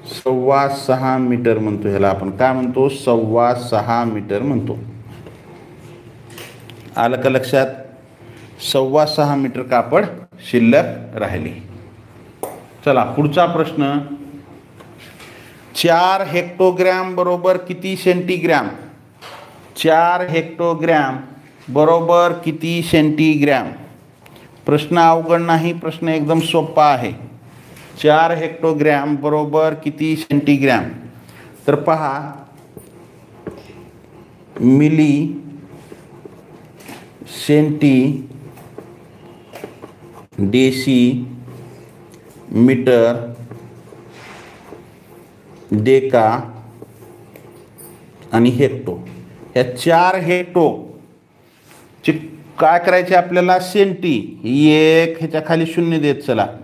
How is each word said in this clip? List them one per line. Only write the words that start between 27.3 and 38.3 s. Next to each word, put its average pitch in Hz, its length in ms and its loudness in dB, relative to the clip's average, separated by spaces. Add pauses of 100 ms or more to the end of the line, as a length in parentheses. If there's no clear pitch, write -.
चार 156 280 4
हेक्टोग्रॅम 151 840 0
बरोबर 151 580 0
किती 156 420 -4
सेंटीग्रॅम? 139 680 0 (840)
तर - 80 4
पहा, 151 560 -2 (2250)
मिली 147 840 2 (2000)
सेंटी, 147 840 2 (2000)